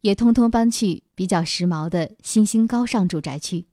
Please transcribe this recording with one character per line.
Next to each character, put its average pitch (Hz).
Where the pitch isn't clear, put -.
也 202
通 233
通 233
搬 226
去 196
比 185
较 175
时 175
髦 160
的 170
新 214
兴 226
高 240
尚 220
住 165
宅 147
区。 170